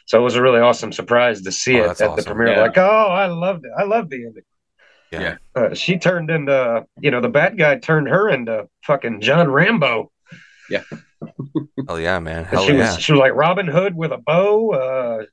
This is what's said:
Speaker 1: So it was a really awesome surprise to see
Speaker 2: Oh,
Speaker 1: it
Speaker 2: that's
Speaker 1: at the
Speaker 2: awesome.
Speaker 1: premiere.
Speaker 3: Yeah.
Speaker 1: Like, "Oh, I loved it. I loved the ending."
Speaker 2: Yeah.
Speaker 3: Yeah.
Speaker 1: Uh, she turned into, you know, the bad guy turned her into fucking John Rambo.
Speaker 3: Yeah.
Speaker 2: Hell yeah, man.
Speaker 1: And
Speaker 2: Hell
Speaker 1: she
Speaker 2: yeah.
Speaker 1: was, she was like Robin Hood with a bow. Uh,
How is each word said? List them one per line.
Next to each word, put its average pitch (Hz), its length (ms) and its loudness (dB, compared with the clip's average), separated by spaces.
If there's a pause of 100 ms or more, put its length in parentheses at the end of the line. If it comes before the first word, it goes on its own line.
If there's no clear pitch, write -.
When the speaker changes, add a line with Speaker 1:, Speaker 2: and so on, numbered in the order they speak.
Speaker 1:
So 113 140 2
it 120 40 2
was 123 120 2
a 123 60 2
really 123 200 4
awesome 120 320 2
surprise 117 480 0
to 92 100 -8
see 127 280 0
Speaker 2:
Oh, 110 40 4
Speaker 1:
it 104 40 2
Speaker 2:
that's 90 140 -2
Speaker 1:
at 110 40 2 (100)
the 104 60 -4
Speaker 2:
awesome. 104 160 -6
Speaker 1:
premiere. 113 180 2
Speaker 3:
Yeah. 104 60 4
Speaker 1:
Like, 117 160 2
"Oh, 208 320 4
I 190 160 0
loved 170 400 -6
it. 117 120 -14
I 185 60 -2
loved 202 260 -2
the 123 160 -12
ending." 107 180 -18 (680)
Speaker 2:
Yeah. 82 100 -8
Speaker 3:
Yeah. 85 160 -8 (180)
Speaker 1:
Uh, 117 180 0
she 185 240 -2
turned 170 320 -2
into, 135 560 0 (160)
you 147 100 0
know, 123 100 0
the 120 80 -2
bad 156 280 0
guy 147 200 2
turned 156 300 0
her 190 220 -2
into 113 380 -4 (180)
fucking 123 360 -4
John 143 300 2
Rambo. 143 600 0 (580)
Speaker 3:
Yeah. 98 140 -4 (1040)
Speaker 2:
Hell 85 120 -6
yeah, 87 200 -2
man. 82 200 -8
Speaker 1:
And 80 80 -8
Speaker 2:
Hell 92 180 0
Speaker 1:
she 147 80 4
Speaker 2:
yeah. 127 200 2
Speaker 1:
was, 87 80 -6
she - 120 0
was 139 60 6
like 131 160 4
Robin 175 320 0
Hood 175 280 0
with 160 160 -4
a 123 60 -6
bow. 208 540 2
Uh, 127 600 -4